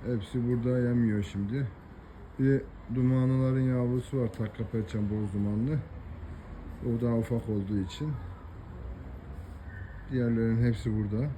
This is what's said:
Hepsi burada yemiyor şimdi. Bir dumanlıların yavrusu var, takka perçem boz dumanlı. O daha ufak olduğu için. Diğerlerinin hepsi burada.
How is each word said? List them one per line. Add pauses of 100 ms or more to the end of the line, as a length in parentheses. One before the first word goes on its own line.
Hepsi
burada
yemiyor
şimdi. (720)
Bir (320)
dumanlıların
yavrusu
var,
takka
perçem
boz
dumanlı. (1080)
O
daha
ufak
olduğu
için. (2000)
Diğerlerinin
hepsi
burada. (120)